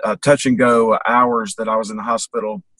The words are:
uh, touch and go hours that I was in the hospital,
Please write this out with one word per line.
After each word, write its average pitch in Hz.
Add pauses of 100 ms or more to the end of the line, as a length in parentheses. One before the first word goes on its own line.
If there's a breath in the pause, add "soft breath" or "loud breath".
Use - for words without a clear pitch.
uh, 107
touch 143
and 123
go 117
hours 117
that 110
I 110
was 110
in 110
the 104
hospital, 107 (160)